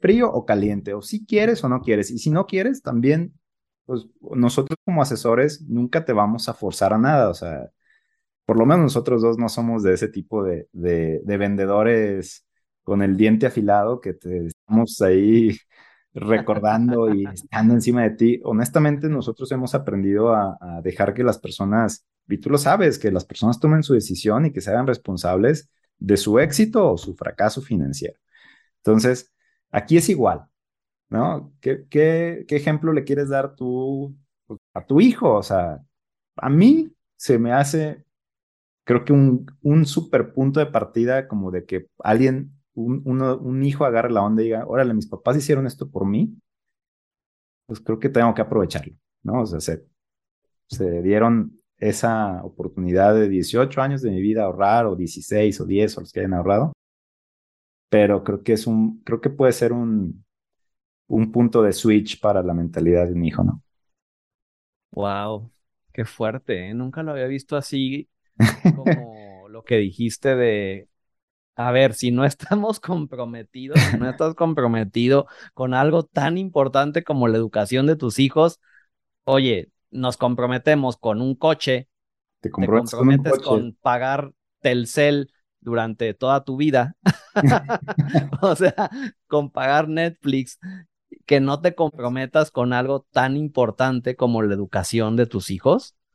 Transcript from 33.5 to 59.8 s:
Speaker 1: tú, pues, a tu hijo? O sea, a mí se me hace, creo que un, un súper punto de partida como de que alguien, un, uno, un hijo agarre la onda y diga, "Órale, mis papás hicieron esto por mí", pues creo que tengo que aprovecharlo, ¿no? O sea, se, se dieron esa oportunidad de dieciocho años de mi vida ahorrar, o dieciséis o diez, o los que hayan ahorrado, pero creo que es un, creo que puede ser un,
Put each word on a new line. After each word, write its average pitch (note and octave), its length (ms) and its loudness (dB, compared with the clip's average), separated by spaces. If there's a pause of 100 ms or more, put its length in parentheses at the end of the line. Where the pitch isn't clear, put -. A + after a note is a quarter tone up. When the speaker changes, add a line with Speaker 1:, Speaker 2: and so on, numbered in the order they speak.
Speaker 1:
tú, C3+ 600 -6 (300)
pues, G#2+ 140 -18 (140)
a - 120 -10
tu C#3 140 4
hijo? A3+ 360 4
O G2 80 0
sea, F2 360 -2 (560)
a - 140 -4
mí C4+ 420 6 (240)
se B2 220 0
me A#2 140 0
hace, D3 520 -2 (800)
creo A#2+ 200 2
que C#3+ 80 2
un, C3+ 340 4 (160)
un D3 240 4
súper C3 480 0
punto C#3 260 0
de C#3+ 60 2
partida B2+ 640 -2
como G2 220 -6
de F2+ 140 -6
que F#2 220 -8 (120)
alguien, C3 540 0 (220)
un, B2 300 -4
uno, C3 340 -2
un C3 260 -4
hijo C#3 200 0
agarre A#2+ 260 0
la G#2 120 2
onda A2 200 2
y A2+ 40 0
diga, A2+ 200 -2
"Órale, B2 280 0
mis A2 140 -2
papás - 280 -2
hicieron C3+ 300 0
esto - 240 -10
por - 160 -4
mí", B2+ 300 -2 (1300)
pues A2 140 -14
creo A2+ 180 -4
que - 100 0
tengo A#2 260 2
que A2+ 80 -2
aprovecharlo, F#2 520 -4 (280)
¿no? A2+ 200 -4
O A2 40 -4
sea, E2 140 -6
se, D#2+ 240 -8 (840)
se F2 340 -4
dieron G#2+ 580 0 (180)
esa G#2+ 640 -2
oportunidad F#2 720 0
de G#2+ 140 4
dieciocho A2+ 540 -2
años C3+ 200 -4
de A2+ 100 -2
mi F#2 100 -2
vida G#2+ 220 0
ahorrar, G#2 420 2
o G2 100 -4
dieciséis F#2+ 640 -2
o F2+ 60 -8
diez, G2 320 0
o - 40 -10
los - 100 -20
que F#2+ 80 -8
hayan F#2+ 140 -4
ahorrado, G2+ 380 0 (1160)
pero G2+ 360 4
creo G2+ 180 -4
que A2+ 120 0
es G#2+ 120 -2
un, A2 380 0
creo A#2 160 -6
que C3+ 100 -4
puede C3 220 2
ser A#2 200 0
un, A2 520 -4 (840)